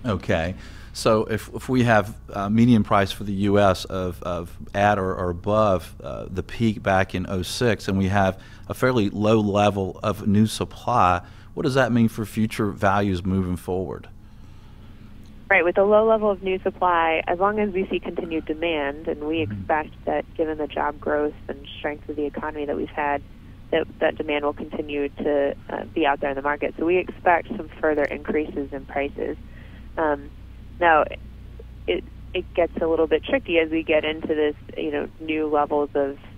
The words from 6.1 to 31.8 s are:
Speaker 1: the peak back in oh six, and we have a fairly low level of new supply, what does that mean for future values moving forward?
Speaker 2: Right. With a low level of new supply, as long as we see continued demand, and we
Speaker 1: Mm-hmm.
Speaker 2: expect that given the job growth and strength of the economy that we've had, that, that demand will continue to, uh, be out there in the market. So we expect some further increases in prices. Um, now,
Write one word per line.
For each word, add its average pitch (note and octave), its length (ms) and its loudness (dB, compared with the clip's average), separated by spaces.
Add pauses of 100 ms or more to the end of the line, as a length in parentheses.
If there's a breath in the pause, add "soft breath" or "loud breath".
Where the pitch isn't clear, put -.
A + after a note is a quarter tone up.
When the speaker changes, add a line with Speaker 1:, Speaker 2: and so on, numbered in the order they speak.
Speaker 1:
the F#2+ 120 -4
peak - 400 0
back F#2+ 340 2
in F#2 120 -2
oh F#2+ 140 -2
six, G#2+ 460 0
and G2 100 2
we G2 80 4
have F#2+ 340 4 (280 loud breath)
a - 60 -4
fairly B2+ 360 4
low G#2+ 300 4
level G2+ 640 2
of G2+ 220 0
new G#2+ 200 6
supply, F#2+ 720 2 (340 loud breath)
what - 100 -4
does B2+ 100 0
that C3 160 4
mean A#2 180 6
for A2 160 -4
future G#2+ 460 0
values G2 540 2
moving F#2 320 0
forward? F2+ 520 -4 (1400 loud breath)
Speaker 2:
Right. F#3 140 4
With F3 140 2
a G3 60 4
low G#3+ 220 4
level A3 240 2
of F#3+ 140 -4
new F#3+ 160 -2
supply, E3+ 680 0
as F3 140 -2
long G#3 180 2
as G#3 120 0
we F#3 180 -2
see F3+ 100 -4
continued E3 480 -6
demand, D#3 600 -4
and D3+ 180 -6
we D#3+ 120 -2
Speaker 1:
Mm-hmm. D3+ 140 -2
Speaker 2:
expect D3+ 520 -4
that D3+ 320 -4
given D#3 220 -2
the D3+ 100 -4
job D3+ 320 -4
growth D3 340 -2 (140)
and C#3 180 -12 (120)
strength D3 300 -8
of D3+ 60 -8
the D3 100 -2
economy D3+ 420 -6
that D3 100 -4
we've D#3 120 -4
had, C#3+ 320 -2 (520 loud breath)
that, D#3+ 140 2 (120)
that D#3 180 2
demand D3 280 -2
will D3 80 0
continue D3 560 -4
to, C#3+ 480 0 (140)
uh, - 160 -6
be D#3+ 200 0
out C#3+ 140 0
there C#3+ 100 -2
in C3+ 60 -4
the C3+ 60 -6
market. D3 360 -2
So D#3 80 0
we F3+ 120 2
expect - 500 0
some D#3+ 200 -8 (120)
further D3+ 240 2
increases D3 680 -4
in C3+ 140 -10
prices. C#3+ 500 -6 (600 loud breath)
Um, D3 340 -2 (480)
now, E3 280 6 (840)